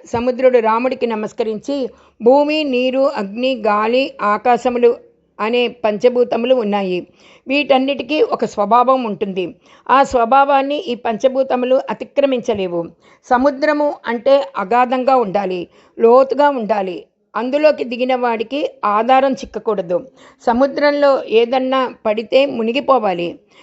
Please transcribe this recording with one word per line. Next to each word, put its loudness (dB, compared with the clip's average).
సముద్రుడు 2
రాముడికి 0
నమస్కరించి, -6
"భూమి, 4
నీరు, 0
అగ్ని, -2
గాలి, 0
ఆకాశములు 2
అనే 0
పంచభూతములు 0
ఉన్నాయి. -2
వీటన్నిటికీ 0
ఒక -2
స్వభావం 2
ఉంటుంది. -6
ఆ 4
స్వభావాన్ని 2
ఈ -8
పంచభూతములు 0
అతిక్రమించలేవు. -2
సముద్రము 0
అంటే 0
అగాధంగా 0
ఉండాలి, -2
లోతుగా 4
ఉండాలి, -4
అందులోకి 0
దిగిన -2
వాడికి -4
ఆధారం 2
చిక్కకూడదు. -6
సముద్రంలో 2
ఏదన్నా 0
పడితే 0
మునిగిపోవాలి. -2